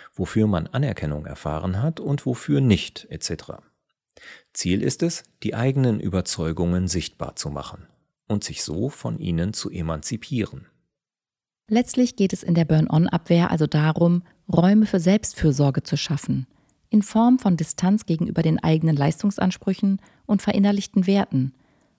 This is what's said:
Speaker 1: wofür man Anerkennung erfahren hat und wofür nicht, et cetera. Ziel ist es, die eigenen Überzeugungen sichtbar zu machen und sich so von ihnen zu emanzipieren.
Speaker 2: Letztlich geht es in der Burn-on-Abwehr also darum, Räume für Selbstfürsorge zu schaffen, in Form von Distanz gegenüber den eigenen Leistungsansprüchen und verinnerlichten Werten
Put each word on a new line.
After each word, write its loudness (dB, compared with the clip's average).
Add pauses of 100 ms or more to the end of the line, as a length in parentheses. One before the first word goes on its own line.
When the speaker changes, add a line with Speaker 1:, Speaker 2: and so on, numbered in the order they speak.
(140)
Speaker 1:
wofür 0
man 0
Anerkennung -4
erfahren -6
hat -4
und -6
wofür 0
nicht, 0
et -10
cetera. -10 (920)
Ziel 0
ist -2
es, -2 (200)
die -4
eigenen 0
Überzeugungen -2
sichtbar -8
zu -8
machen -12 (400)
und -2
sich -10
so -4
von -8
ihnen -2
zu -6
emanzipieren. -6 (1040)
Speaker 2:
Letztlich 0
geht 0
es -8
in 0
der 4
Burn-on-Abwehr 2
also 2
darum, 2 (280)
Räume 6
für 0
Selbstfürsorge 2
zu -4
schaffen, -4 (420)
in 4
Form 4
von 2
Distanz 0
gegenüber 0
den 2
eigenen 2
Leistungsansprüchen 0 (240)
und 0
verinnerlichten 0
Werten 0 (460)